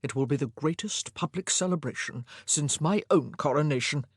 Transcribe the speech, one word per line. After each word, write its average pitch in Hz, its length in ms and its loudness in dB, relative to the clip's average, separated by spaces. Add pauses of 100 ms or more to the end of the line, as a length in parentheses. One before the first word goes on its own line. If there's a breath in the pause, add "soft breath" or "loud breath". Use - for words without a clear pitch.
It 135 120 -4
will 135 100 4
be 131 100 2
the 139 120 0
greatest - 640 -4
public - 360 -4
celebration 160 760 -2 (200 loud breath)
since - 360 0
my 185 280 2
own 139 260 4
coronation 143 680 2 (120)